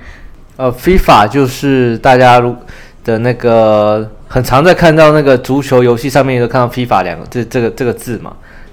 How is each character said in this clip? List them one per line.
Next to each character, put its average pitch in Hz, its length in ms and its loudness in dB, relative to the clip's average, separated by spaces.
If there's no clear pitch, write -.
呃 127 140 -2
，fifa 127 560 2
就 131 200 0
是 127 500 -2
大 127 180 2
家 123 240 4
如-， 120 160 -2
的 113 140 -2
那 120 160 -2
个， 110 760 0
很 - 160 -4
常 127 200 0
在 180 100 4
看 160 220 2
到 156 160 6
那 151 100 2
个 139 140 2
足 131 240 -4
球 131 240 0
游 120 140 2
戏 127 100 -8
上 135 160 0
面 131 160 -2
都 120 80 -2
看 127 140 -2
到 120 100 -2
fifa 120 320 -2
两 85 160 -8
个， 85 120 -16
这， 120 120 -6
这 117 160 -6
个， 117 120 -2
这 - 120 -8
个 120 80 -2
字 117 280 -10
嘛。 - 180 -16